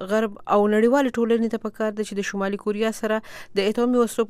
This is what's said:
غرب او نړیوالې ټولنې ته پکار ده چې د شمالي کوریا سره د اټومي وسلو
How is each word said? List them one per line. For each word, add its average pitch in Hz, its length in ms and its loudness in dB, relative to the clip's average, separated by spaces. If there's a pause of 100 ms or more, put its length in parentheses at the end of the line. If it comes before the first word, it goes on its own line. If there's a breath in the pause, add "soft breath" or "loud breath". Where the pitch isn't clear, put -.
(120)
غرب 214 240 0 (200)
او 208 40 6 (140)
نړیوالې 240 360 4 (100)
ټولنې 226 340 2
ته 214 100 -6
پکار 214 320 -4
ده 214 60 -4
چې 202 180 -6
د 196 120 -4
شمالي 196 340 -4
کوریا 214 340 -2
سره 220 220 -2
د - 480 -4
اټومي 240 340 2
وسلو 220 260 -2